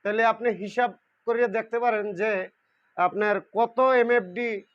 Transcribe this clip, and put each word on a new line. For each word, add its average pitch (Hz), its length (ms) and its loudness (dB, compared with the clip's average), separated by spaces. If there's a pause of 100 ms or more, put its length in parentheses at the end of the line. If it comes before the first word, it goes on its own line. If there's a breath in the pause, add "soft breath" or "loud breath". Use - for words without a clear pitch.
তাহলে 214 220 0
আপনি 220 240 2
হিসাব 214 440 -2 (320)
করে 233 220 2
দেখতে 226 320 -4
পারেন 214 340 0
যে 190 360 -2 (460)
আপনার 202 460 0 (120)
কত 226 260 0
এমএফডি 233 840 2 (120)